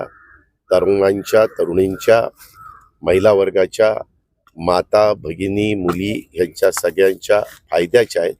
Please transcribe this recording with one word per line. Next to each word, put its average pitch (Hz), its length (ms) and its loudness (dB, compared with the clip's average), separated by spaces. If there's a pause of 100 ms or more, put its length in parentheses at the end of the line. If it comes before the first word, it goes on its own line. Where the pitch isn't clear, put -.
(720)
तरुणांच्या, 98 760 2
तरुणींच्या, 95 720 0 (800)
महिला 95 280 2
वर्गाच्या, 98 640 2 (640)
माता, 90 560 2
भगिनी, 98 640 -4
मुली 92 380 -4 (200)
यांच्या 90 380 -2
सगळ्यांच्या 95 720 0 (300)
फायद्याच्या 90 500 0
आहेत 85 180 -4